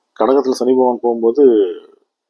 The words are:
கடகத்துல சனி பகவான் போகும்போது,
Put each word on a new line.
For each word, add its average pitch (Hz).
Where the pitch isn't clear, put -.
கடகத்துல 131
சனி 123
பகவான் 127
போகும்போது, 117